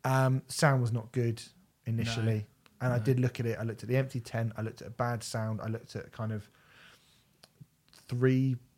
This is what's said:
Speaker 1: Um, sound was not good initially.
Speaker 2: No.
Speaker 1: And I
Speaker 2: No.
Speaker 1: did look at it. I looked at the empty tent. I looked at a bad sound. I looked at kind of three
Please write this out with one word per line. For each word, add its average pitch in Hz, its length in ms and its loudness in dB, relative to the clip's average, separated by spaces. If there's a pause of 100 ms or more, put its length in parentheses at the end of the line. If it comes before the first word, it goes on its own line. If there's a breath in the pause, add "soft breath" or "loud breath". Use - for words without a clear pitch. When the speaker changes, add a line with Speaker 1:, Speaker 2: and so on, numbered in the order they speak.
Speaker 1:
Um, 131 420 4
sound 135 340 4
was 117 120 2
not 113 180 -4
good 117 320 0 (420)
initially. 117 520 0
Speaker 2:
No. 104 60 -2 (440)
Speaker 1:
And 123 60 2
I 123 40 2
Speaker 2:
No. 110 60 0
Speaker 1:
did 127 160 4
look 123 220 0
at 113 40 -2
it. 113 140 -4
I 110 40 -6
looked 113 200 -6
at 107 60 -10
the 127 80 2
empty 131 240 -2
tent. 117 360 -4
I 110 40 -6
looked 110 200 -6
at - 60 -12
a 104 40 -12
bad 120 300 -4
sound. 110 400 -4
I - 60 -6
looked - 300 -8
at - 160 -10
kind 110 180 -6
of 107 180 -8 (1600 loud breath)
three 131 480 2 (220)